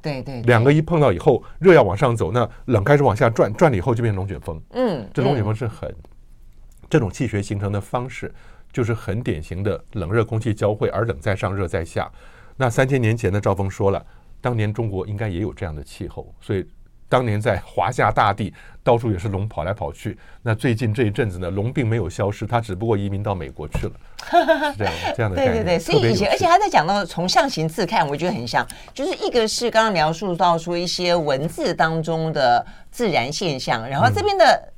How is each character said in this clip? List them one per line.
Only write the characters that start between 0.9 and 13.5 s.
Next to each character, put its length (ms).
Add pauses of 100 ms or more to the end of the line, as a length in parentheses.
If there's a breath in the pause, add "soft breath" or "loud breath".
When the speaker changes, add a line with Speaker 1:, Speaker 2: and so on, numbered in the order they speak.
Speaker 2:
到 140
以 60
后， 240 (160 loud breath)
热 160
要 80
往 120
上 200
走， 160
那 180 (160 loud breath)
冷 180
开 140
始 60
往 120
下 140
转， 240
转 180
了 60
以 20
后 140
就 80
变 100
成 40
龙 120
卷 140
风。 180 (120)
Speaker 1:
嗯， 420
Speaker 2:
这 80
龙 140
卷 100
风 80
是 140
很， 200
Speaker 1:
嗯。 80 (960)
Speaker 2:
这 100
种 100
气 180
学 120
形 200
成 120
的 80
方 300
式， 240 (400 soft breath)
就 100
是 120
很 260
典 200
型 200
的 200 (100)
冷 200
热 140
空 160
气 100
交 220
汇， 160
而 160
冷 140
在 160
上， 200
热 120
在 180
下。 260 (460 soft breath)
那 100
三 220
千 100
年 160
前 160
的 80
赵 140